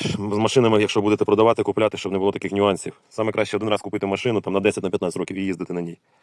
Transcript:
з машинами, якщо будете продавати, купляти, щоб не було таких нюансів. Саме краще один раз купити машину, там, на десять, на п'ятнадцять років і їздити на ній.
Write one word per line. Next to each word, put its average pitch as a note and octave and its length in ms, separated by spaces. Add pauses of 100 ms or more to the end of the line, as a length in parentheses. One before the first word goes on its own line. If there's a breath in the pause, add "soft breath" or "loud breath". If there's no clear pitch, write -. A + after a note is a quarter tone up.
з - 160
машинами, G#2+ 640
якщо G#2 200
будете C#3+ 240
продавати, A2 380
купляти, G#2+ 340
щоб F#2 140
не G2 60
було F#2+ 140
таких F2+ 200
нюансів. G2 420 (160)
Саме A2 220
краще G#2 260
один G#2+ 120
раз G#2 120
купити G2+ 240
машину, G2 360
там, F#2 120
на G2 60
десять, G2 240
на F#2+ 60
п'ятнадцять F#2 280
років F#2 200
і F#2+ 40
їздити F2+ 320
на F2 80
ній. E2+ 160 (260 loud breath)